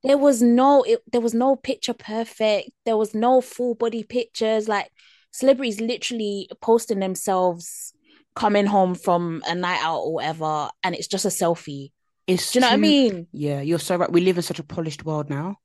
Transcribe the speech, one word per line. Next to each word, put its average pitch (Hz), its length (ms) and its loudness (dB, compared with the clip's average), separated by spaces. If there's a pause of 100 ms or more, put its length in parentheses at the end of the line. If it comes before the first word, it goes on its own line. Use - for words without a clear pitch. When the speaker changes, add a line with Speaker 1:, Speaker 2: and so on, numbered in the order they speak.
Speaker 1:
there 269 140 4
was 269 240 4
no, 254 420 6
it, 226 180 0 (100)
there 240 100 0
was 226 120 -2
no 254 240 2
picture - 360 -6
perfect. 214 800 -2 (140)
There 226 120 2
was 214 180 0
no 247 260 4
full 247 340 -4
body 226 280 -4
pictures. 220 680 -2
Like, 202 220 -2 (400)
celebrities 254 500 0
literally 220 680 -6 (120)
posting 226 380 2
themselves 185 960 -4 (420)
coming 208 320 2
home 190 280 2
from 175 520 -2
a 170 80 -4
night 180 280 -2
out 160 180 -4
or 151 140 -4
whatever, 156 540 -4 (140)
and 175 120 -2
it's - 120 -10
just 190 180 -4
a 196 40 0
selfie. 151 640 -4 (360)
Speaker 2:
It's 180 240 0
Speaker 1:
Do 247 80 2
you - 20 4
know 254 80 4
what 233 40 4
I - 40 4
Speaker 2:
too - 0 -
Speaker 1:
mean? 247 560 2
Speaker 2:
Yeah, 143 280 -4
you're 160 180 0
so 180 180 -2
right. 180 140 0
We 175 100 4
live 180 160 2
in 175 60 -2
such - 160 -6
a 151 40 -10
polished 160 420 -8
world 151 240 -4
now. 156 340 -6